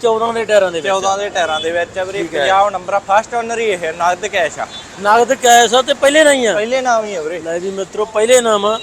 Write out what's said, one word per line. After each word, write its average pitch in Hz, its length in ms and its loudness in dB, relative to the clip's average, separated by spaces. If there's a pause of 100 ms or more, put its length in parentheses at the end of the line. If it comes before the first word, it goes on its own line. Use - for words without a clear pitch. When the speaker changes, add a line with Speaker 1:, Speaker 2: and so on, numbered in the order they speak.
Speaker 1:
ਚੌਦਾਂ 226 320 0
ਦੇ 226 120 -4
ਟਾਇਰਾਂ 196 260 2
ਦੇ 165 100 -4
ਵਿੱਚ। 190 120 -2
Speaker 2:
ਚੌਦਾਂ 196 240 0
ਦੇ 202 120 -6
ਟਾਇਰਾਂ 160 300 -2
ਦੇ 160 120 -4
ਵਿੱਚ 170 260 -4
ਆ 185 60 -2
ਵੀਰੇ। 190 180 -6
Speaker 1:
ਠੀਕ 160 140 -6
ਹੈ। 147 60 -2
Speaker 2:
ਪੰਜਾਬ 190 280 2
ਨੰਬਰ 185 240 -6
ਆ, 202 60 0
ਫਸਟ 208 340 0
ਓਨਰ 226 260 -4
ਹੀ 233 60 -2
ਇਹ, 175 280 -2
ਨਗਦ 180 340 -2
ਕੈਸ਼ 170 320 -2
ਆ। 113 80 -6 (340)
Speaker 1:
ਨਗਦ 220 320 4
ਕੈਸ਼ 240 400 4
ਆ 262 80 4
ਤੇ 269 120 -2
ਪਹਿਲੇ 285 300 4
ਨਾਲ 285 100 6
ਹੀ 254 120 0
ਆ। 202 80 0
Speaker 2:
ਪਹਿਲੇ 233 280 -2
ਨਾਮ 233 240 0
ਹੀ 202 100 -8
ਆ 165 60 -6
ਵੀਰੇ। 160 180 -8
Speaker 1:
ਲੈ 165 200 -6
ਵੀ 190 100 -6
ਮਿੱਤਰੋ, 190 360 -6
ਪਹਿਲੇ 226 360 2
ਨਾਮ 214 240 0
ਆ। 220 180 0